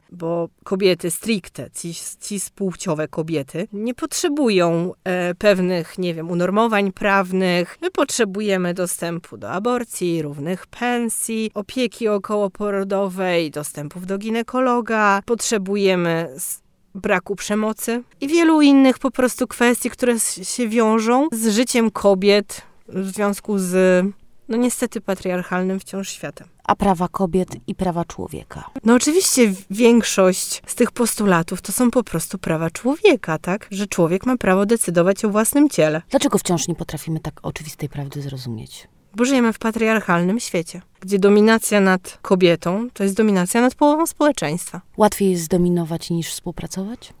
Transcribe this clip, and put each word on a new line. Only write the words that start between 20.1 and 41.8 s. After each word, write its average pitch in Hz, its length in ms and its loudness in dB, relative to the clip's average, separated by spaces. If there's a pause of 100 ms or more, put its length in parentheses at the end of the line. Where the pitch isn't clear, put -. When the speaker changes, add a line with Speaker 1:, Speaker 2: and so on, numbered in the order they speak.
Speaker 1:
s-, 214 440 -4
się 240 120 0
wiążą 226 640 2
z 226 160 0
życiem 226 420 2
kobiet 202 720 2 (260)
w 190 220 -6
związku 202 480 -2
z, 185 460 4 (440)
no 226 80 -2
niestety, 240 440 0
patriarchalnym 185 800 -2
wciąż 196 280 -10
światem. - 400 -14 (180)
Speaker 2:
A 160 100 2
prawa 180 320 2
kobiet 185 400 0 (180)
i 202 80 -6
prawa 170 300 -2
człowieka? - 600 -12 (200)
Speaker 1:
No 233 100 6
oczywiście 285 540 4
w-, 190 220 -4
większość 208 960 2
z - 80 -8
tych 240 160 2
postulatów 196 720 0
to 190 100 -10
są 247 180 2
po 247 120 2
prostu - 360 -6
prawa 165 320 -2
człowieka, 247 680 0
tak? 185 320 -6
Że 202 160 -6
człowiek 170 400 0
ma 254 100 0
prawo 196 300 2
decydować 196 580 2
o 214 60 2
własnym 226 380 4
ciele. 156 420 0
Speaker 2:
Dlaczego 277 280 2
wciąż - 300 -2
nie 170 60 -2
potrafimy 160 460 -8
tak - 220 -12
oczywistej 151 460 -10
prawdy 139 340 -10
zrozumieć? 127 680 -12 (260)
Speaker 1:
Bo 226 100 2
żyjemy 247 280 2
w - 60 -8
patriarchalnym 220 840 0
świecie, 180 420 -6 (180)
gdzie 190 180 -2
dominacja 208 600 6